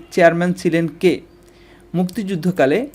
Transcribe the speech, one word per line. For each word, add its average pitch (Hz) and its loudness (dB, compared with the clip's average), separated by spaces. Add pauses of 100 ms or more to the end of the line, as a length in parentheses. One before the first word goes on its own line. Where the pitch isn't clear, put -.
(120)
চেয়ারম্যান 175 2
ছিলেন 170 -2
কে? 156 -2 (760)
মুক্তিযুদ্ধকালে 180 -2